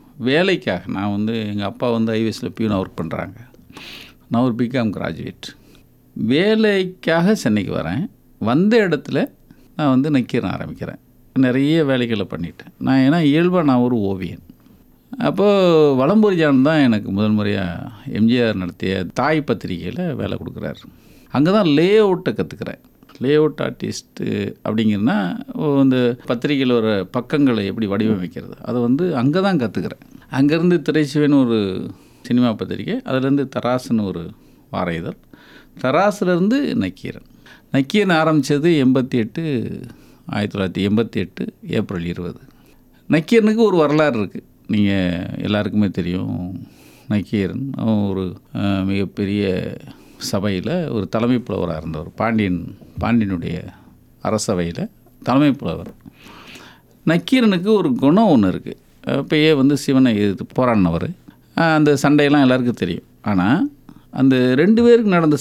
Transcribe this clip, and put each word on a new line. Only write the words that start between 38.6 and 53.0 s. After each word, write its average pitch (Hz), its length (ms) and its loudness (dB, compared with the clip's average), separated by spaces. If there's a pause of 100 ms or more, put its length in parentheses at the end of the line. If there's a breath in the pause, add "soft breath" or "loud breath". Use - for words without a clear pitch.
எண்பத்தி 131 280 2
எட்டு, 123 560 -4 (540 soft breath)
ஆயிரத்தி 98 640 -4
தொள்ளாயிரத்தி - 20 -2
எண்பத்தி 110 220 0
எட்டு - 420 -8 (140)
ஏப்ரல் 101 380 -4
இருபது. 87 340 -8 (720 soft breath)
நக்கீரனுக்கு 214 540 2
ஒரு 196 140 4
வரலாறு 147 420 2
இருக்கு. - 240 -6 (240)
நீங்க 98 560 0 (140)
எல்லாருக்குமே 104 520 -2
தெரியும் 92 800 -6 (420 loud breath)
நக்கீரன். 104 600 -4
அவன் 107 380 -2
ஒரு, 95 280 -6 (160)
அஹ், 101 320 -2
மிகப்பெரிய 98 920 -2 (560 loud breath)
சபையில 107 600 -4
ஒரு 101 180 -4
தலைமை 120 400 0
புலவரா 90 280 -4
இருந்தவர். 78 380 -10
பாண்டியன், 104 600 -2 (240)
பாண்டியனுடைய 98 640 -2 (600 soft breath)